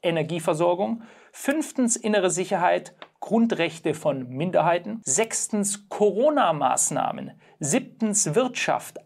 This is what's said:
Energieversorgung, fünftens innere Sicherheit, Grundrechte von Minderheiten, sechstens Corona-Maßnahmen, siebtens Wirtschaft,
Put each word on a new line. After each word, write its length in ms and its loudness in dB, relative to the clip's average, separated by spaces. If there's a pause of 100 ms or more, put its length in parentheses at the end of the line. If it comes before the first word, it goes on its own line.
Energieversorgung, 1000 0 (280)
fünftens 640 -2
innere 340 2
Sicherheit, 640 0 (260)
Grundrechte 760 0
von 360 -4
Minderheiten, 720 0
sechstens 880 -2
Corona-Maßnahmen, 1400 2 (280)
siebtens 760 -2
Wirtschaft, 720 -2